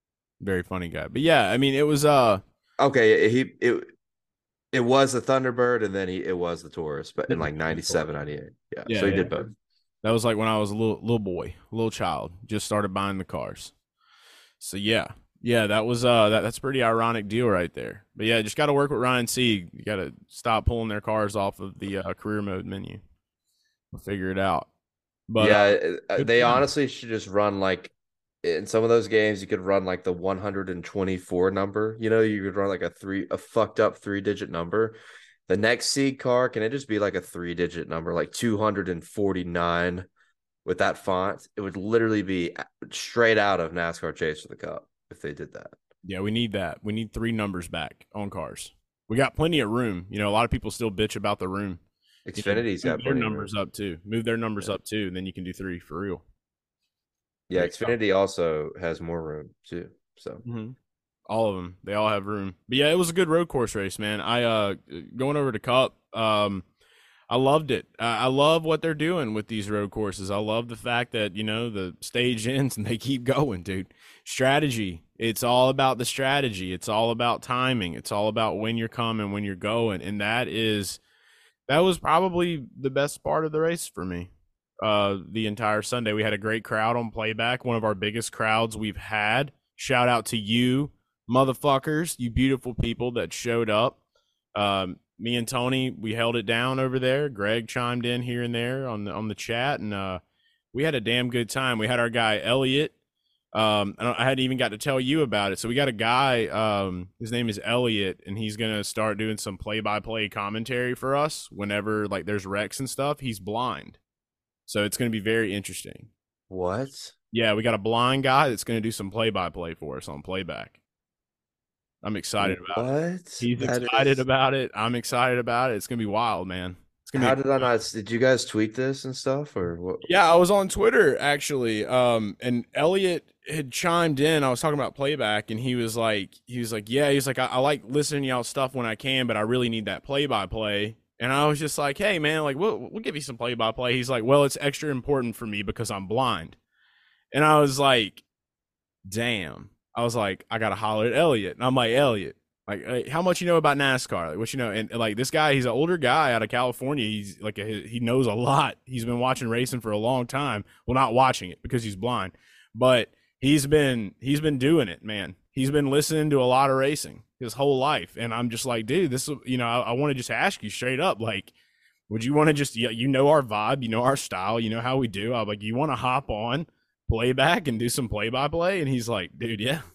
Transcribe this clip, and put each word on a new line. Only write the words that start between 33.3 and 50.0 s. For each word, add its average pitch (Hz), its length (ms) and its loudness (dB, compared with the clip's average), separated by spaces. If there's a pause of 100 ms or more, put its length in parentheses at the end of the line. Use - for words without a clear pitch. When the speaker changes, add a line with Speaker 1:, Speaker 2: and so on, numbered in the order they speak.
Speaker 2:
a 95 80 -2
fucked - 400 -2
up 107 200 2
three-digit 101 520 -4
number. 98 460 -2 (520)
The 92 80 4
next 113 340 2
Sieg 139 280 0
car, 123 300 2
can 110 160 -2
it 110 60 0
just 135 180 -8
be, 107 100 0
like, 101 160 0
a 90 60 0
three-digit 85 680 -4
number, 82 240 -4
like, 82 200 -2
two 113 260 -2
hundred 101 300 0
and 85 160 -6
forty-nine 87 1040 -2 (580)
with - 140 -2
that 98 200 2
font? 95 480 -2 (100)
It 107 40 -8
would 95 160 -8
literally 110 460 2
be 90 340 -2
a-, - 100 -12 (240)
straight 113 480 2
out 101 220 2
of 80 120 -4
nascar 85 400 -4
Chase 78 300 -4
for - 60 -20
the - 80 -16
Cup - 320 -12 (240)
if - 80 -20
they 73 140 -8
did 73 180 -14
that. - 180 -18 (340)
Speaker 1:
Yeah, 92 160 -8
we 104 120 -2
need 117 200 0
that. 92 300 -4
We 104 100 -6
need 110 200 -6
three 117 200 -4
numbers 98 360 -4
back - 440 -10
on 101 160 -8
cars. 78 460 -10 (340)
We 113 80 -2
got 131 200 0
plenty 160 240 2
of 107 100 0
room. 107 400 -2